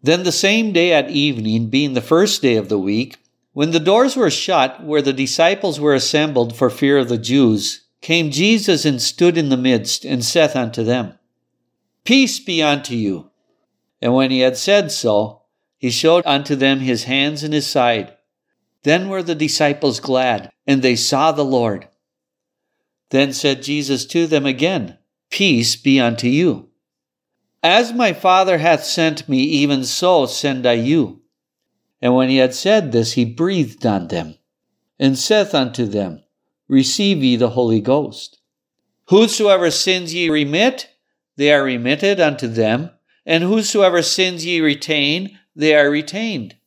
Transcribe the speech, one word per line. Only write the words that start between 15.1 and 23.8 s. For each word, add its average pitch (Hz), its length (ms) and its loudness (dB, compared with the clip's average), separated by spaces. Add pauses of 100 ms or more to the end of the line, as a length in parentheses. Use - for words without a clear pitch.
he 127 120 -4
showed 160 360 2
unto 143 280 0
them 135 280 0
his 127 240 -2
hands 143 360 -2
and 151 120 -6
his 147 120 0
side. 120 460 0 (720)
Then 175 260 0
were 190 160 -6
the 165 120 -4
disciples 147 680 -2
glad, 127 500 -2 (160)
and 135 140 0
they 127 160 2
saw 147 340 0
the 147 140 -2
Lord. 117 420 -2 (1200)
Then 135 220 0
said 135 320 -4
Jesus 139 440 -4